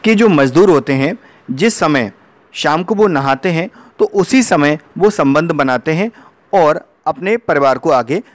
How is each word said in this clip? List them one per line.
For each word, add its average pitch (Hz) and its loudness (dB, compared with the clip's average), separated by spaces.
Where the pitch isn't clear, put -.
कि 220 2
जो 214 4
मज़दूर 151 4
होते 147 0
हैं 143 -2
जिस 190 0
समय 139 -2
शाम 156 -2
को 180 -6
वो 208 2
नहाते 139 -2
हैं 170 -4
तो - 2
उसी 202 0
समय 151 0
वो 196 2
संबंध 156 0
बनाते 135 -2
हैं 196 -2
और 165 2
अपने 190 -2
परिवार 139 0
को 165 -2
आगे 131 0